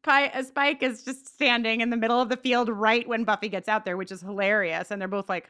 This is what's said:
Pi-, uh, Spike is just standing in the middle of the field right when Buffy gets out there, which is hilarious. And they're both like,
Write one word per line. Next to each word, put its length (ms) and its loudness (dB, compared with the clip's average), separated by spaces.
Pi-, 260 4
uh, 120 -4
Spike 400 -2
is 220 -4
just 240 -10
standing 540 0
in 100 0
the 60 0
middle 220 2
of 100 0
the 80 0
field 320 2
right 380 2
when 160 -2
Buffy 260 0
gets 200 -4
out 160 0
there, 100 -2
which 160 -8
is 100 -12
hilarious. 680 0
And 100 -6
they're 80 -4
both 220 -4
like, 200 -4